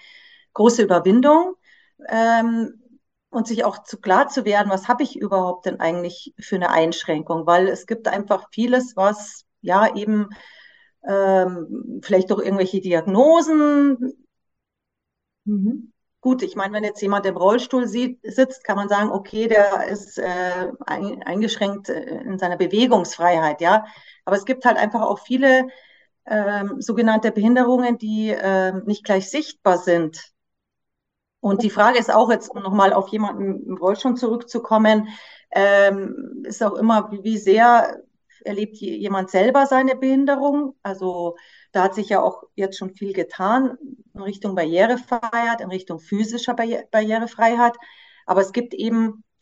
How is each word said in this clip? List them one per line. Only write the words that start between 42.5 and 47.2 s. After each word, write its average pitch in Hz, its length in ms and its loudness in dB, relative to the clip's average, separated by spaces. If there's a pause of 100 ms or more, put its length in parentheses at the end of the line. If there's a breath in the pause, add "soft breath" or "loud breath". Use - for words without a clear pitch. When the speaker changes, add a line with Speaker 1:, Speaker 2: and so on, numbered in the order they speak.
Speaker 1:
jetzt 190 240 -6
schon 190 160 -12
viel 196 180 -8
getan 214 640 -2 (380)
in 196 80 -16
Richtung 196 320 -8
Barrierefreiheit, 226 1080 -2
in 185 100 -10
Richtung 180 300 -10
physischer 220 540 -6
Barri-, 233 360 -6
Barrierefreiheit. 226 840 0 (520 loud breath)